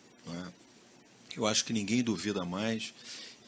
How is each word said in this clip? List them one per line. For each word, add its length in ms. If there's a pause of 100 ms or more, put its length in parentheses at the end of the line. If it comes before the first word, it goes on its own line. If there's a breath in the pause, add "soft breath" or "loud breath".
(260)
né? 260 (840)
Eu 100
acho 180
que 80
ninguém 300
duvida 420
mais 500 (540 loud breath)